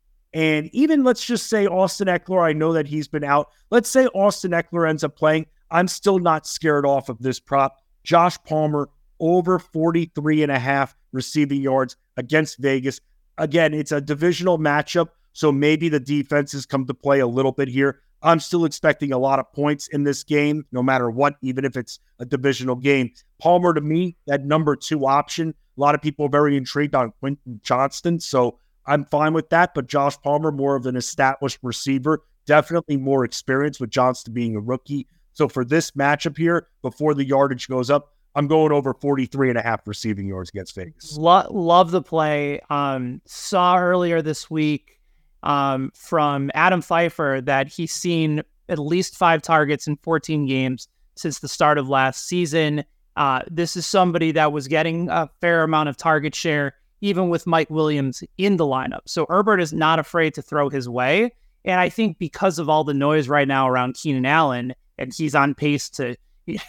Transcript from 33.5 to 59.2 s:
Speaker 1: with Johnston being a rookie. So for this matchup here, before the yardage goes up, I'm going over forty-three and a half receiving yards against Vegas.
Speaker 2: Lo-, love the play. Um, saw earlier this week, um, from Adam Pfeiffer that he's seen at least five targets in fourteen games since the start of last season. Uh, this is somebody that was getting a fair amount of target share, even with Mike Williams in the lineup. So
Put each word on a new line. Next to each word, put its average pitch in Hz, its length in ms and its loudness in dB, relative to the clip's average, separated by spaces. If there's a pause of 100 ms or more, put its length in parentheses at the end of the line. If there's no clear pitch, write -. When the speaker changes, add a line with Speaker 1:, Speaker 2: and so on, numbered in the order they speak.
Speaker 1:
with 123 80 -6
Johnston 127 460 -2
being 117 200 -2
a 104 60 -6
rookie. 127 460 -6 (260)
So 151 160 0
for 127 160 -4
this 151 280 0
matchup 143 440 0
here, 170 320 0 (140)
before 151 320 0
the 139 100 0
yardage 135 420 0
goes 127 220 -2
up, 139 240 0 (220)
I'm 147 120 0
going 156 240 4
over 139 220 0
forty-three 135 560 -2
and 120 100 0
a 110 40 0
half 113 260 -4
receiving 104 400 -6
yards 92 220 -10
against 95 240 -12
Vegas. 147 420 -16
Speaker 2:
Lo-, 170 340 4
love 170 400 4
the 170 120 0
play. 147 580 -2 (100)
Um, 135 540 -4
saw 180 540 0
earlier 180 420 2
this 151 300 -6
week, 151 500 -2 (420)
um, 139 520 -2
from 143 580 -2
Adam 175 300 2
Pfeiffer 160 600 -2
that 135 220 0
he's 160 260 -8
seen 160 500 -2 (260)
at 165 100 -4
least 165 380 -2
five 165 240 2
targets 151 460 0
in 147 100 -2
fourteen 156 500 -2
games 131 420 -4 (280)
since - 220 -8
the 147 100 -12
start 151 300 2
of 135 100 -2
last 131 380 0
season. 156 580 0 (320)
Uh, 135 240 0 (100)
this 170 260 -4
is 165 100 -6
somebody 175 460 2
that 151 200 2
was 143 160 -6
getting 165 400 -2
a 165 220 -2 (100)
fair 170 220 2
amount 156 260 0
of 135 80 -6
target 151 380 0
share, 147 400 -4 (260)
even 185 300 0
with 170 160 -2
Mike 165 240 2
Williams 151 520 -2 (140)
in 196 200 2
the 165 80 2
lineup. 131 420 -2
So 165 220 -4